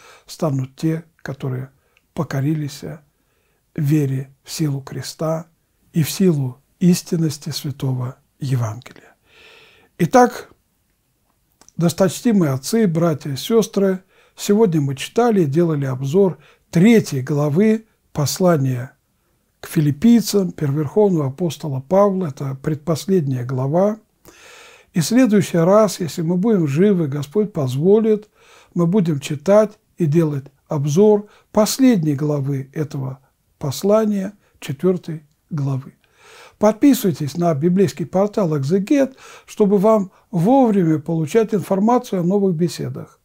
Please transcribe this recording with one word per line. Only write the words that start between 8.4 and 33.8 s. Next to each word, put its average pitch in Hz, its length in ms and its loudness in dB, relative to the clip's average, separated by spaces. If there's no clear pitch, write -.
Итак, 240 520 2
досточтимые 175 760 0
отцы, 214 340 0
братья 160 440 -2
и 135 60 -6
сестры, 196 680 0
сегодня 202 440 2
мы 139 140 -2
читали 226 480 0
и 156 40 2
делали 147 400 0
обзор 139 520 0
третьей 180 520 4
главы 151 640 0
послания 135 800 0
к - 80 -18
филиппийцам, 190 840 2
первоверховного 156 760 0
апостола 139 520 -6
Павла. 190 480 0
Это 135 340 -8
предпоследняя 151 840 -2
глава. 143 540 0
И 180 80 -2
в 147 40 -2
следующий 214 540 2
раз, 202 400 4
если 175 240 -6
мы 170 140 -2
будем 185 320 0
живы, 170 400 2
Господь 143 440 -4
позволит, 196 760 0
мы 170 120 0
будем 170 320 0
читать 202 600 0
и 175 100 0
делать 147 380 0
обзор 196 600 2
последней 208 640 2
главы 139 580 -4
этого 139 480 -8
послания, 202 760 -2